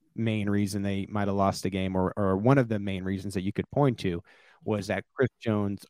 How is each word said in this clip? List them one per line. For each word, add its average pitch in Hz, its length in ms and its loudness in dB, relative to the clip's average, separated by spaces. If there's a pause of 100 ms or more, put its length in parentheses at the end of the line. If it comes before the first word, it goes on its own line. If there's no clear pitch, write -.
(140)
main 107 360 0
reason 101 320 2
they 98 260 -2
might 101 200 -2
have 98 80 0
lost 98 260 2
the 101 80 -2
game, 95 260 -2
or, 92 200 2
or 95 200 2
one 123 220 6
of 120 100 2
the 110 100 -2
main 98 260 -4
reasons 95 300 -4
that 95 80 -2
you 98 100 -2
could - 180 -4
point 135 300 2
to, 87 220 -2 (420)
was 104 240 -2
that 95 160 -2 (120)
Chris 127 140 2 (100)
Jones' 104 500 -2